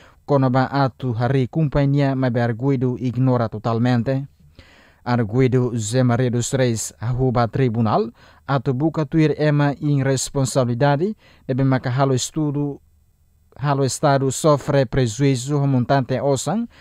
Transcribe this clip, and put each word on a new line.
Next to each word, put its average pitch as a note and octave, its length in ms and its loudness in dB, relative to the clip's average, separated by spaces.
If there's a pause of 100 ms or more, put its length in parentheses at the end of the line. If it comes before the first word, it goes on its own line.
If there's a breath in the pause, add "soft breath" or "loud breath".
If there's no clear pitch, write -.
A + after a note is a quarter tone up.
(260 soft breath)
quando C3+ 240 2
ba C3 140 2
ato C3 520 -2
hari B2 300 0
companhia, C#3 720 0
mas C3 160 0
be A#2+ 80 -2
arguido B2 580 0
ignora B2 500 0
totalmente. A#2+ 760 -2 (800 soft breath)
Arguido A#2+ 680 0
José A#2 320 0
Maria B2 260 2
dos A#2+ 220 -4
Reis, B2 480 -2
arroba A#2+ 480 0
tribunal, B2+ 640 0 (340 soft breath)
ato C3+ 260 -2
buca D3+ 320 -2
tuir D#3 320 2
ema D3 440 2
irresponsabilidade, C#3 1400 0 (280 soft breath)
debe C3+ 200 -2
maca C3 260 0
halo C3+ 240 0
estudo, C#3+ 680 -4 (760)
halo C#3 280 0
estado C3+ 460 0
sofre C#3+ 560 2
prejuízo C3 800 0
montante C3 540 0
osan, D3 480 -2 (120 loud breath)